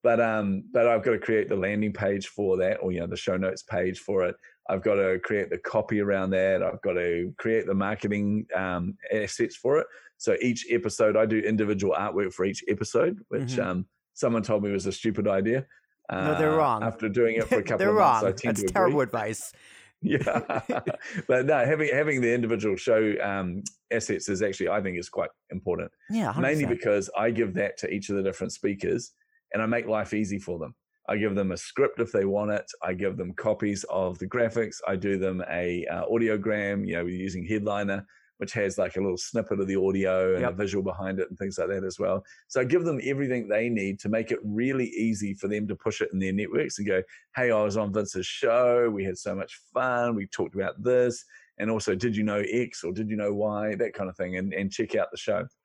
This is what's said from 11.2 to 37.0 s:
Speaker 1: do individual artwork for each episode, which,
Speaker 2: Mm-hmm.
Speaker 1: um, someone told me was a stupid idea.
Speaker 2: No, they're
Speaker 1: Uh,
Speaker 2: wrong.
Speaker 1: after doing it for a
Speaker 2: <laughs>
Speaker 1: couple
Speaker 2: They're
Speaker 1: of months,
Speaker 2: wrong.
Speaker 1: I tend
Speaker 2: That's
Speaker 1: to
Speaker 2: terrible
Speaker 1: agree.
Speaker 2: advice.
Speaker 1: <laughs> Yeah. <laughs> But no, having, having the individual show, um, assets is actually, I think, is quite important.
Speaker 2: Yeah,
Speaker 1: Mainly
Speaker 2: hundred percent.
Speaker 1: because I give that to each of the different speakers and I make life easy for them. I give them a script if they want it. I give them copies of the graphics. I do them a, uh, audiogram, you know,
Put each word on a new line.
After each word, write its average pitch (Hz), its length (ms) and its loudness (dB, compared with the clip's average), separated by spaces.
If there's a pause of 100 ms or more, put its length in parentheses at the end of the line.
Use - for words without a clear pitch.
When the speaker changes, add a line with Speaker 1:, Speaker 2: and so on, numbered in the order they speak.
Speaker 1:
do 110 140 2
individual 101 540 2
artwork 95 380 0
for 92 140 -2
each 98 220 -4
episode, 127 500 0 (100)
which, - 140 -4 (160)
Speaker 2:
Mm-hmm. - 20 0
Speaker 1:
um, 92 260 -2 (280)
someone 117 280 0
told 104 200 2
me 101 80 0
was 98 160 -2
a 95 60 -2
stupid 104 360 -2
idea. 110 380 0 (440)
Speaker 2:
No, 95 280 0
they're 156 140 4
Speaker 1:
Uh, 160 40 2
Speaker 2:
wrong. 127 260 2
Speaker 1:
after 110 260 -2
doing 113 280 4
it 110 120 0
for 240 100 4
a 196 40 0
Speaker 2:
<laughs> - 60 -6
Speaker 1:
couple 110 100 0
Speaker 2:
They're 196 120 4
Speaker 1:
of 214 60 4
months, 127 260 6
Speaker 2:
wrong. 95 100 2
Speaker 1:
I - 40 -2
tend 117 200 -2
Speaker 2:
That's 101 60 -2
Speaker 1:
to 180 100 0
Speaker 2:
terrible 165 280 4
Speaker 1:
agree. 131 40 4 (160)
Speaker 2:
advice. 107 380 -6
Speaker 1:
<laughs> - 40 -20 (400)
Yeah. - 640 0
<laughs> - 140 -4 (480)
But 127 180 4
no, 143 180 4
having, 151 280 2
having 139 300 2
the 117 100 4
individual 110 440 2
show, 110 460 4
um, 98 400 -2 (280)
assets 107 400 -2
is 95 120 0
actually, 98 280 0
I 104 100 0
think, 92 180 -4
is 87 120 -8
quite 87 180 -2 (220)
important. 85 400 -4 (180)
Speaker 2:
Yeah, 214 300 -2
Speaker 1:
Mainly 147 260 2
Speaker 2:
hundred 117 140 0
percent. - 0 -
Speaker 1:
because 104 400 0
I 113 120 2
give 110 240 0
that 101 260 -2
to - 120 -4
each 98 160 -4
of 101 80 0
the 98 60 0
different 95 320 -4
speakers 98 580 -2 (400)
and 110 100 0
I 110 40 0
make 117 200 0
life 107 280 -2
easy 101 240 -2
for 87 200 -6
them. 73 160 -10 (340)
I 107 100 0
give 101 160 0
them 95 180 0
a 85 60 -4
script - 420 0
if 113 120 0
they 98 120 2
want 104 280 0
it. 101 120 -2 (180)
I 92 120 -2
give 92 240 -4
them 90 160 -6
copies 104 560 -2
of 90 280 -2
the 92 80 -6
graphics. 113 500 -2 (120)
I 98 80 0
do 98 220 0
them 92 320 -2
a, 87 400 -2
uh, 87 160 -4
audiogram, 104 800 0
you 90 80 -4
know, 87 100 -2